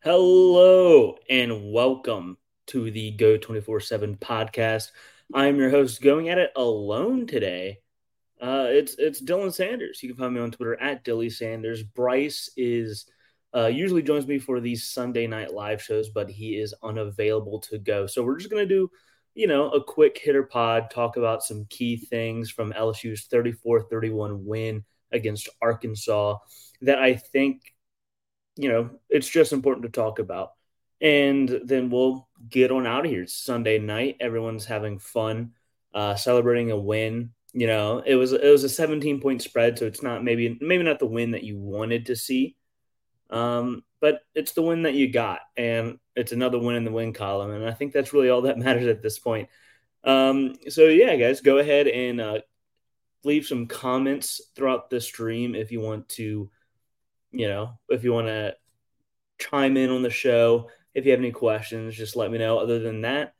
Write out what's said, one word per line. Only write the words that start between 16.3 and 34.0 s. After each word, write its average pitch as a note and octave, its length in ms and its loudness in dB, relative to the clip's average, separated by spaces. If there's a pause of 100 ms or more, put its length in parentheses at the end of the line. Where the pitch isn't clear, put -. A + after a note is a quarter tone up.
he G#2+ 260 -8
is G#2 260 -6
unavailable G#2+ 840 -4
to A2 80 -10
go. G2+ 300 -2
So A#2+ 160 -4
we're C3 160 -2
just G3 120 -12
gonna G#3 140 0
do, F#3+ 260 2 (440)
you A3 140 0
know, D3 200 2
a C#3+ 160 2
quick D3+ 320 4
hitter C#3 280 2
pod, A2+ 460 0
talk A#2 280 -2
about A2+ 260 0
some G#2+ 240 -10
key A#2+ 300 -6
things A2+ 520 -6
from G#2+ 220 -6
L A2 160 -2
S A2 160 -6
U's A2 220 -10
thirty-four A#2 560 0
thirty-one G#2+ 640 -6
win A2 360 -6 (300)
against A2 380 -4 (100)
Arkansas G#2+ 760 -2 (420)
that C3 180 2
I C3 180 4
think, C3+ 440 -2 (960)
you C#3+ 120 -4
know, A#2 220 0 (180)
it's C#3 200 2
just D#3 260 2
important C3+ 300 0
to A#2+ 40 -10
talk A2 300 -4
about. F#2 340 -8 (480)
And C#3 640 2
then B2+ 240 0
we'll C3 400 0 (180)
get B2+ 240 4
on C3 160 0
out B2+ 200 -2
of D#3+ 40 -2
here. F#2+ 120 -4
It's - 120 -10
Sunday A#2 440 -2
night. G#2+ 420 -4